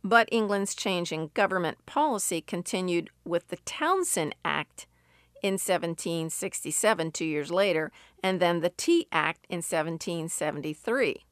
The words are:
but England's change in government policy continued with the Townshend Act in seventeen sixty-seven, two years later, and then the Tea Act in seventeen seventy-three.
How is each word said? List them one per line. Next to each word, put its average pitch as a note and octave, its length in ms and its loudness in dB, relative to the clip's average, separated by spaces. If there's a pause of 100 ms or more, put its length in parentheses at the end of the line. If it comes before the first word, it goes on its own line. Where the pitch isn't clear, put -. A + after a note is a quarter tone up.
but A#3 260 6
England's G3+ 460 2
change F3+ 380 -2
in D#3+ 200 -4
government F#3 520 0
policy A3+ 560 0
continued F3 680 -2 (140)
with E3+ 240 -2
the F3+ 180 -8
Townshend D#4+ 800 0
Act D3+ 440 -8 (540)
in F#3+ 160 0
seventeen E3+ 720 -2
sixty-seven, E3 840 -2
two D#3+ 120 -4
years D3 240 -2
later, F3 440 2 (280)
and F#3+ 200 0
then F3 180 4
the F3 120 0
Tea - 380 2
Act D#3 400 -2
in F3 120 -4
seventeen E3 680 -2
seventy-three. D#3 1040 -2